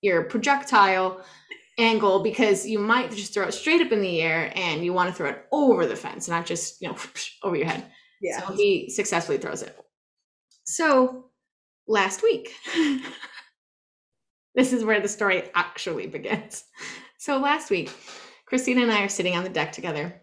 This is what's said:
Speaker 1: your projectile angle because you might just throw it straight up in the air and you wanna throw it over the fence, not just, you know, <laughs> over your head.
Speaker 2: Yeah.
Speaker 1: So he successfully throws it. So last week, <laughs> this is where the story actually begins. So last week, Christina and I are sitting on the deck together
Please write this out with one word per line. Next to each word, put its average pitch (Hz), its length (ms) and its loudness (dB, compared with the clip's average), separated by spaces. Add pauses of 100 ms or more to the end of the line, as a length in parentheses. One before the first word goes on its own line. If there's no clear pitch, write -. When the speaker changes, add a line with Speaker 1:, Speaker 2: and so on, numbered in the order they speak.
Speaker 1:
your 175 220 4
projectile 196 960 2 (560)
angle 214 460 4
because 214 420 2
you 214 140 -2
might 240 320 2
just 202 220 -10
throw 196 140 0
it - 60 -4
straight 339 280 2
up - 100 0
in 208 100 2
the 175 200 0
air 165 340 0
and 170 300 -2
you 175 80 0
wanna 180 200 2
throw 156 160 -4
it - 220 -10
over 254 340 4
the 113 120 -2
fence, - 320 -10
not 170 180 -2
just, - 340 -8
you 185 60 -8
know, - 80 -8 (240)
<laughs> - 240 -12
over 185 140 -2
your - 100 -2
head. - 160 -6 (380)
Speaker 2:
Yeah. 196 260 -4
Speaker 1:
So 196 80 -8
he 202 340 2
successfully 165 480 -2
throws - 260 -8
it. - 140 -16 (840)
So 262 600 2 (640)
last 202 360 2
week, - 300 0 (200)
<laughs> 294 280 2 (1500)
this 254 200 4
is 233 100 0
where 214 160 2
the 196 80 -2
story 202 360 0 (120)
actually 117 520 -4
begins. - 580 -8 (520)
So 285 200 -2
last 285 320 0
week, 175 200 0 (560)
Christina 254 360 2
and 233 100 2
I 208 120 2
are 196 60 0
sitting 180 280 -2
on 180 80 -2
the 185 40 -6
deck 147 220 -4
together 165 520 -8